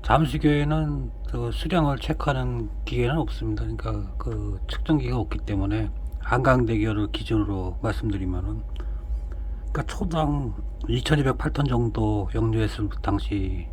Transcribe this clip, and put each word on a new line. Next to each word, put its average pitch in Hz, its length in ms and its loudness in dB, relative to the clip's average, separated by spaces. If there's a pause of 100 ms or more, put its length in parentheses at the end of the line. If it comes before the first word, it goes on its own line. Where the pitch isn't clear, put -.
잠수교에는 147 1080 2 (200)
그 120 220 -2
수량을 156 460 2
체크하는 127 720 0 (160)
기계는 123 340 2
없습니다. 110 440 -2
그러니까 110 560 -4
그 104 500 -2
측정기가 127 480 0
없기 107 300 -2
때문에 101 440 0 (340)
한강대교를 113 880 2
기준으로 98 720 0
말씀드리면은, 98 800 -2 (1080)
그러니까 147 140 0
초당 147 680 0 (340)
이천이백팔 135 640 2
톤 143 140 2
정도 110 680 2
역류했을 113 540 2 (140)
당시 95 720 0